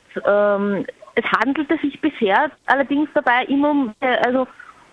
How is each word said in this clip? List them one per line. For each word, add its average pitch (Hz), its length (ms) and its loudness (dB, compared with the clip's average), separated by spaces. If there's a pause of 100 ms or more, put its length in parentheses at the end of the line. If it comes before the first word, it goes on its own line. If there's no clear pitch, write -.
(260)
Ähm, 202 580 2 (300)
es 240 120 0
handelte 277 520 0
sich 285 220 -4
bisher 247 500 0 (160)
allerdings 277 480 0
dabei 254 300 2
immer 285 260 0
um, 277 300 0
äh, 254 160 0 (100)
also 254 220 0 (440)